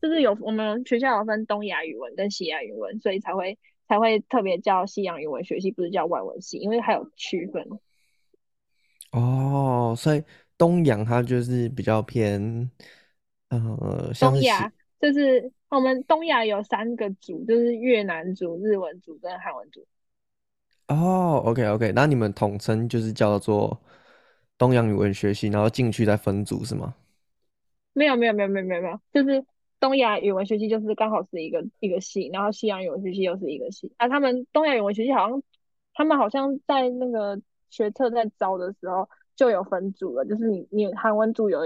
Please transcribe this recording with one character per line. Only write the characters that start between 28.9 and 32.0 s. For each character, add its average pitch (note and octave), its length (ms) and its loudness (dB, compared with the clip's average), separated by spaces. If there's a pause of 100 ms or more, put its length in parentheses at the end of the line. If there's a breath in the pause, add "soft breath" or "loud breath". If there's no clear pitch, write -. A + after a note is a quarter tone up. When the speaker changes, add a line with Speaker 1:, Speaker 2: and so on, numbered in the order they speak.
Speaker 1:
就 C#4+ 120 4
是 C4+ 200 2 (360)
东 C4+ 180 2
亚 A3 220 4
语 G3+ 120 0
文 F#3+ 140 0
学 G#3+ 140 -2
系 A3 100 -2
就 A3 100 0
是 G#3+ 160 -2
刚 A3 140 0
好 G#3 140 -2
是 F3+ 180 -10
一 D#3+ 80 -8
个， E3 160 -2 (140)
一 G#3 100 -2
个 F3+ 100 -2
系， F#3 320 -6